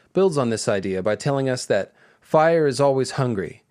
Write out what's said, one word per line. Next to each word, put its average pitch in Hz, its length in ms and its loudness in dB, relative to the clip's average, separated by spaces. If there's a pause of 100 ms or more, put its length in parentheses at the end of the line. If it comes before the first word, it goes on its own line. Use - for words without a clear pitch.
(140)
builds 180 240 2
on 123 100 0
this 110 180 -4
idea 95 360 -2
by 107 120 0
telling 135 340 -2
us 127 180 -4
that 101 260 -2 (280)
fire 160 460 2
is 131 140 -2
always 135 320 2
hungry, 117 580 -4